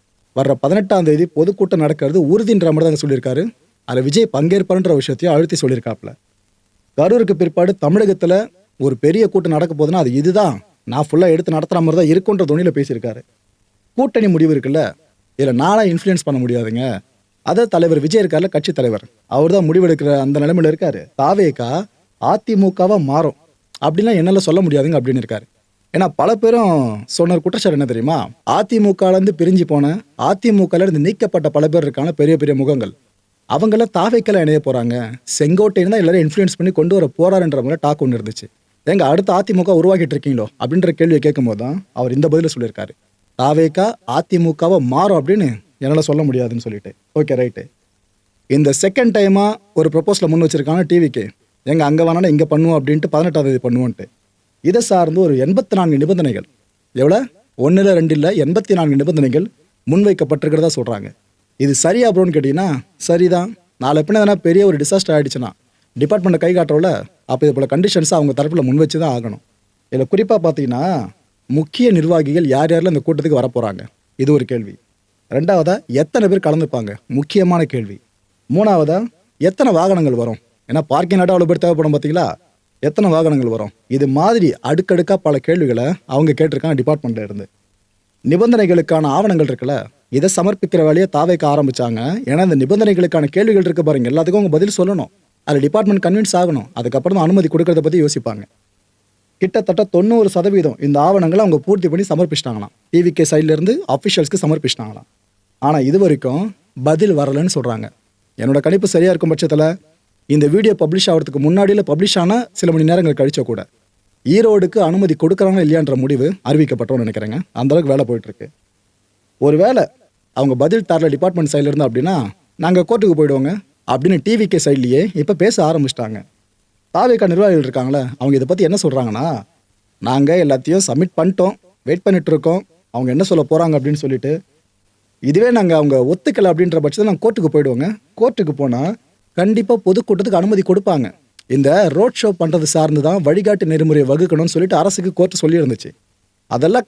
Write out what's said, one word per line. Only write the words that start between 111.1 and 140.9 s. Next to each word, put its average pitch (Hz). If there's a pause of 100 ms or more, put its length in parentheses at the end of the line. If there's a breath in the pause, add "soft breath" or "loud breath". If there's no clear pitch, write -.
முன்னாடியில 190
பப்ளிஷ் 156
ஆன 180 (180)
சில -
மணி 160
நேரங்கள் 165
கழிச்ச 139
கூட 110 (640)
ஈரோடுக்கு 202
அனுமதி 180
கொடுக்குறாங்களா 190
இல்லையான்ற 151
முடிவு 131 (180)
அறிவிக்கப்பட்டோம்னு 131
நினைக்கிறேங்க. 107 (140)
அந்த 127
அளவுக்கு 151
வேலை 135
போயிட்டு 113
இருக்கு. - (920)
ஒருவேளை 175 (540)
அவங்க 131
பதில் 170
தரல 165
டிபார்ட்மெண்ட் 165
சைடுல 147
இருந்து 143
அப்படின்னா 131 (400)
நாங்க 180
கோர்ட்டுக்கு 202
போயிடுவோங்க 143 (340)
அப்படின்னு 151
டி 214
வி 214
கே 175
சைட்லயே 135 (120)
இப்ப 165
பேச 185
ஆரம்பிச்சிட்டாங்க. 135 (760)
தாவேகா 220
நிர்வாகிகள் 175
இருக்காங்களே, 131 (160)
அவங்க 139
இதை 131
பத்தி 185
என்ன 175
சொல்றாங்கன்னா, 127 (760)
"நாங்க 139
எல்லாத்தையும் 156
சப்மிட் 151
பண்ணிட்டோம், 185 (320)
வெயிட் 170
பண்ணிட்டு 180
இருக்கோம், 160 (320)
அவங்க 127
என்ன 151
சொல்ல 170
போறாங்க" 160
அப்படின்னு 147
சொல்லிட்டு, 135 (920)
இதுவே 175
நாங்க 196
அவங்க 147
ஒத்துக்கல 185
அப்படின்ற 165
பட்சத்துல 151
நாங்க 180
கோர்ட்டுக்கு 214
போயிடுவோங்க. 139 (300)
கோர்ட்டுக்கு 202
போனா 127 (560)
கண்டிப்பா 208
பொதுக்கூட்டத்துக்கு 190
அனுமதி 196
கொடுப்பாங்க. 180 (400)